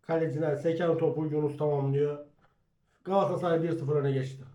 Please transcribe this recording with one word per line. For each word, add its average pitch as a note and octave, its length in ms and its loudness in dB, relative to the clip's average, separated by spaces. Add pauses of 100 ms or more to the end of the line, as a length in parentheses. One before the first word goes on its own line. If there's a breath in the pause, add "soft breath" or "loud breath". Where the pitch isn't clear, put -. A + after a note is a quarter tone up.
Kaleciden D#3 520 0
seken E3 440 0
topu D#3 280 0
Yunus D3+ 300 -2
tamamlıyor. D3 640 0 (840 soft breath)
Galatasaray E3+ 580 2
bir E3 100 0
sıfır D3 240 -2
öne C#3 160 2
geçti. - 320 -4 (100)